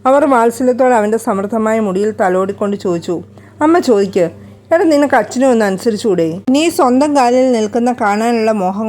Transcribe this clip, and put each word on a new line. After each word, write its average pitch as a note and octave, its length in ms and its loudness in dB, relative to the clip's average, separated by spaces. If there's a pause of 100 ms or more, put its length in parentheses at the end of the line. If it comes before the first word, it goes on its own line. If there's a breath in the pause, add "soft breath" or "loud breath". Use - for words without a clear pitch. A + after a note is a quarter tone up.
അവർ C#4+ 200 2
വാത്സല്യത്തോടെ B3 720 2
അവൻ്റെ G#3+ 220 0
സമൃദ്ധമായ A3 600 -2
മുടിയിൽ G#3 320 -2
തലോടിക്കൊണ്ട് G3 680 -2
ചോദിച്ചു. F3 380 -4 (460 loud breath)
"അമ്മ D#4+ 180 2
ചോദിക്ക്. G3+ 460 0 (460 loud breath)
എടാ, E4+ 120 2
നിനക്ക് D4 320 2
അച്ഛനെ B3 320 0
ഒന്ന് A3+ 180 2
അനുസരിച്ചുകൂടെ? F#3+ 640 -2 (220)
നീ D4+ 200 2
സ്വന്തം C#4+ 460 2
കാലിൽ B3+ 360 2
നിൽക്കുന്ന A#3 400 0 (100)
കാണാനുള്ള A3 500 0
മോഹം G3+ 380 -2